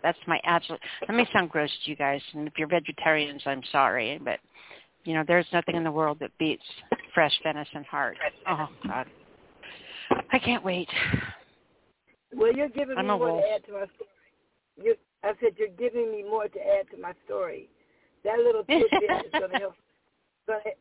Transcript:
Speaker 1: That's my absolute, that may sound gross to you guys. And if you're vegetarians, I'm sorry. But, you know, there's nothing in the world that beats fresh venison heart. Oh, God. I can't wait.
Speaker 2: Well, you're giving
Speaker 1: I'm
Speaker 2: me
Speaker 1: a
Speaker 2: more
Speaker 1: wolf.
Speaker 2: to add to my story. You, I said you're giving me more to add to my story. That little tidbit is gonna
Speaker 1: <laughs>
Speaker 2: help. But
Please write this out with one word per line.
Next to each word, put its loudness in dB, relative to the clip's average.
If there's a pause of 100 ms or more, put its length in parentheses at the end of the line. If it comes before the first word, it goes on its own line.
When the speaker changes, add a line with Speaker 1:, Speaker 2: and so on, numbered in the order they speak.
Speaker 1:
That's 2
my 2
absolute, 0 (260)
that -4
may 4
sound 2
gross 0 (140)
to -6
you -6
guys. 0 (120)
And -6
if -14
you're -2
vegetarians, 0
I'm -4
sorry. 2
But, -4 (640)
you -4
know, 2
there's 4
nothing 0
in -2
the -2
world 0
that -8
beats -2 (500)
fresh 4
venison -6
heart. -4 (320)
Oh, -2 (180)
God. -6 (1300)
I 6
can't 0
wait. -2 (1500)
Speaker 2:
Well, 6
you're 0
giving -4
Speaker 1:
I'm 0
Speaker 2:
me 2
Speaker 1:
a 2
Speaker 2:
more 2
Speaker 1:
wolf. 2
Speaker 2:
to 2
add -4
to -18
my -6
story. -16 (640)
You, 2 (280)
I 0
said 2
you're -2 (100)
giving -2
me -8
more -2
to -10
add 2
to -16
my -10 (120)
story. -6 (560)
That 2
little 4
tidbit 4
is -14
gonna -2
Speaker 1:
<laughs> 2
Speaker 2:
help. -6 (720)
But -2 (180)